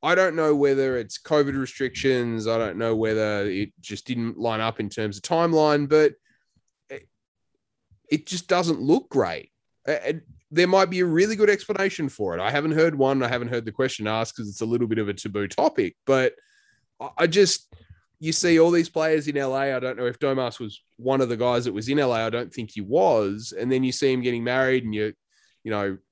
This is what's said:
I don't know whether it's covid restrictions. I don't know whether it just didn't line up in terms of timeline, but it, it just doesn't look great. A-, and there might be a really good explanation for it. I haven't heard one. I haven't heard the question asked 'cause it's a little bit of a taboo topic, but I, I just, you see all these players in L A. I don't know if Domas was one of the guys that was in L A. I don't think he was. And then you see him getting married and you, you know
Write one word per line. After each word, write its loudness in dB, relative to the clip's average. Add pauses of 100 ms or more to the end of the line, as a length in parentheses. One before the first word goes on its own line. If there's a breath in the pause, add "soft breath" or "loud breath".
I 2
don't 2
know 2
whether 2
it's -8
covid 2
restrictions. -2
I 0
don't -2
know 0
whether 0
it -4
just -14
didn't -4
line -2
up -2
in -4
terms -6
of -20
timeline, 2
but 4 (760)
it, -16 (1000)
it 0
just -8
doesn't 0
look 2
great. -2 (360)
A-, -2
and -4 (300)
there 4
might 4
be -4
a 2
really 2
good 4
explanation -2
for -4
it. -4
I -2
haven't 0
heard 4
one. 2
I 0
haven't -4
heard -4
the -8
question -2
asked -2
'cause -10
it's -10
a -2
little 0
bit -2
of -4
a -4
taboo -6
topic, -2 (100)
but 2 (680 soft breath)
I, -12 (100)
I 4
just, 2 (460 soft breath)
you -4
see 4
all 8
these 2
players 0
in -4
L -2
A. -2
I -2
don't -6
know -4
if -4
Domas -2
was -12 (140)
one 0
of 2
the -2
guys 0
that -4
was -6
in 0
L 2
A. -2
I -2
don't -6
think -10
he -10
was. 0
And -2
then 2
you 0
see 0
him -2
getting -2
married 0
and -6
you, -4 (500)
you -6
know -2 (140)